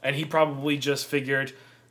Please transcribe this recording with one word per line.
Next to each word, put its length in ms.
And 140
he 80
probably 520
just 300
figured, 460